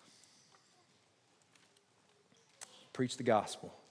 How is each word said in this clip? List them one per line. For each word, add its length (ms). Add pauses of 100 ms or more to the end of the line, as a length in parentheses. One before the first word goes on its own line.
(3000)
Preach 240
the 60
gospel 500 (180)